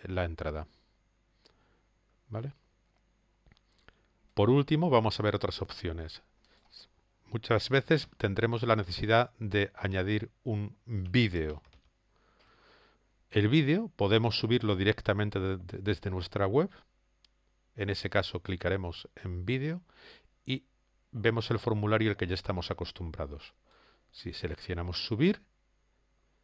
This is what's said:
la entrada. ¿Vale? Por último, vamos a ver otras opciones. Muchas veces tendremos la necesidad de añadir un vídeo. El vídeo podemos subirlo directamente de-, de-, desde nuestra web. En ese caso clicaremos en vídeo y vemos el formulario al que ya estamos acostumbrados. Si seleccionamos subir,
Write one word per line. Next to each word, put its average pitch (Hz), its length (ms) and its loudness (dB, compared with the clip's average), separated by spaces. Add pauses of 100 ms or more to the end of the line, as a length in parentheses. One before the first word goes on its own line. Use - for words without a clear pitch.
la 92 200 -2
entrada. 78 440 -6 (1600)
¿Vale? 117 240 -10 (1800)
Por 104 160 6
último, 151 400 4
vamos 113 280 4
a 104 40 -2
ver 104 120 2
otras - 280 -4
opciones. 80 580 -8 (1080)
Muchas - 420 0
veces 139 380 2 (100)
tendremos 110 460 0
la 117 120 4
necesidad 107 640 2
de 101 360 0
añadir 98 540 -2 (140)
un 104 420 -4
vídeo. 90 760 0 (1700)
El 104 180 4
vídeo 160 460 2
podemos 110 420 4
subirlo 110 380 2
directamente 101 640 0
de-, 95 180 -2
de-, 90 220 -12
desde 101 320 -2
nuestra 92 360 -2
web. 143 220 2 (1080)
En 101 140 -4
ese 98 200 -4
caso 92 320 0
clicaremos 90 760 -4
en 90 300 -8
vídeo 139 360 -2 (640)
y 131 200 -4 (460)
vemos 113 380 0
el 113 100 2
formulario 107 500 2
al 101 80 0
que 92 100 -2
ya 92 80 -2
estamos 90 360 -4
acostumbrados. 80 840 -8 (580)
Si - 200 -12
seleccionamos 85 760 -8
subir, 147 360 0 (1040)